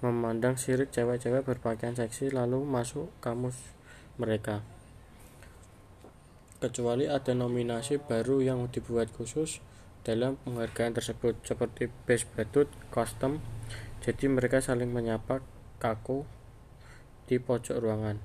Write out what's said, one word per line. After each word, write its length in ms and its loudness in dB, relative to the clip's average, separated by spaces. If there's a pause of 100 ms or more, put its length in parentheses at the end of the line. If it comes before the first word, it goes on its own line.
memandang 560 2
sirik 320 2
cewek-cewek 560 2
berpakaian 480 -2
seksi 400 -2
lalu 320 2
masuk 400 -2 (160)
kamus 320 -2 (640)
mereka. 400 0 (2000)
Kecuali 480 2
ada 240 2
nominasi 720 0
baru 400 2
yang 240 2
dibuat 480 0
khusus 480 -4 (400)
dalam 400 2
penghargaan 480 0
tersebut, 560 0
seperti 400 -2 (160)
Best 320 4
Badut 320 4 (240)
Custom, 480 0 (640)
jadi 240 2
mereka 320 6
saling 320 2
menyapa 480 0 (400)
kaku 480 -2 (1040)
di 80 6
pojok 400 0
ruangan. 460 0